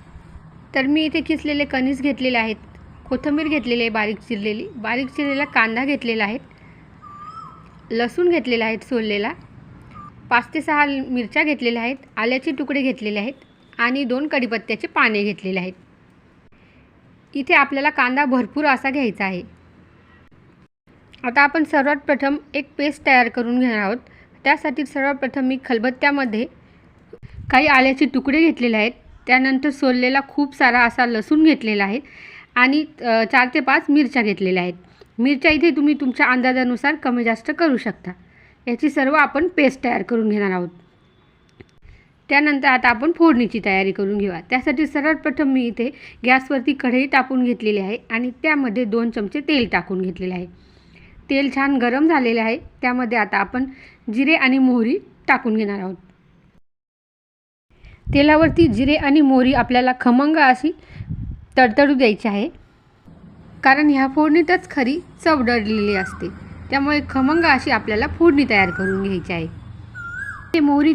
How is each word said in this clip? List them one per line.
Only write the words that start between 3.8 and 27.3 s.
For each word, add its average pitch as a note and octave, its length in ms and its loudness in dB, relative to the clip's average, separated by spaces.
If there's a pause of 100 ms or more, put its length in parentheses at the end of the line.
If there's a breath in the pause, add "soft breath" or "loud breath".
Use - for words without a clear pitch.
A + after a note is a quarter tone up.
आहे A#3 100 -2
बारीक G#3+ 280 -4
चिरलेली, G#3+ 580 -8
बारीक A#3+ 320 -6
चिरलेला C#4+ 360 -4
कांदा A#3+ 400 -2
घेतलेला A#3 400 -2
आहे, G#3+ 140 -4 (1500 loud breath)
लसूण A#3+ 400 0
घेतलेला A#3+ 340 0
आहे A3 180 -4
सोललेला, A3 500 -4 (960)
पाच A#3+ 240 0
ते D#4+ 60 -2
सहा D4 260 0
मिरच्या B3+ 560 -4
घेतलेल्या A#3 400 -2
आहेत, B3+ 140 -4 (200)
आल्याचे B3+ 340 -2
तुकडे C#4+ 320 -4
घेतलेले G#3+ 360 -4
आहेत A#3 160 -6 (440)
आणि B3+ 260 0
दोन B3+ 240 -4
कढीपत्त्याचे A#3 580 -4
पाने A3+ 360 0
घेतलेले F#3+ 380 -4
आहेत. F3+ 120 -8 (1600 soft breath)
इथे C#4 200 0
आपल्याला C#4 360 2
कांदा C4+ 340 0
भरपूर B3+ 400 -2
असा C4+ 260 0
घ्यायचा A#3+ 340 -2
आहे. F#3+ 180 -6 (1800)
आता B3+ 180 2
आपण C#4+ 220 2
सर्वात D4 320 0
प्रथम C#4+ 400 -2 (180)
एक C#4+ 140 -6 (100)
पेस्ट D4 280 -4
तयार B3 220 4
करून A#3+ 320 -2
घेणार A#3 180 0
आहोत. G#3 180 -2 (480 soft breath)
त्यासाठी C#4+ 420 -2
सर्वात C#4 280 -2
प्रथम C4+ 300 -4
मी C4 200 -2
खलबत्त्यामध्ये B3+ 840 -2 (1040 loud breath)